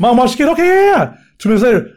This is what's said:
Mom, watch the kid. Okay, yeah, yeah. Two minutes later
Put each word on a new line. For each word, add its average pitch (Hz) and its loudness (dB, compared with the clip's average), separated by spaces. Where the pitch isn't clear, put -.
Mom, 233 0
watch 247 0
the - -12
kid. 285 -2
Okay, 330 -2
yeah, 392 2
yeah. 147 -4
Two - -6
minutes 214 2
later 226 -2